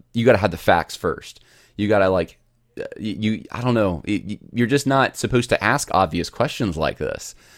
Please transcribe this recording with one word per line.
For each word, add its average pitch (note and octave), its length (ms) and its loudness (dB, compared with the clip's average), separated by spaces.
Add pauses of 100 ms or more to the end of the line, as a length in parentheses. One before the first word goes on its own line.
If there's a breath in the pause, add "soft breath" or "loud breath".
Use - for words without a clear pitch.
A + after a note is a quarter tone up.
(120)
you A#2 120 0
gotta A#2 140 6
have F#2 140 0
the F2 60 -8
facts F2 360 2
first. - 460 -6 (360 soft breath)
You G#2 120 -2
gotta, G2+ 200 4
like, F2+ 300 -2 (400)
uh, - 60 -10 (140)
y-, G#2 200 -6
you, G#2+ 320 -2
I - 120 -10
don't A#2+ 120 2
know, G2 320 0
y-, G2+ 220 -2
y-, G2+ 100 -8 (140)
you're A#2 140 0
just C3+ 200 2
not C3+ 300 2
supposed A#2+ 320 0
to - 160 0
ask B2+ 280 0
obvious E2+ 380 0
questions A#2 460 -2
like D2+ 220 -2
this. - 360 -8 (240 soft breath)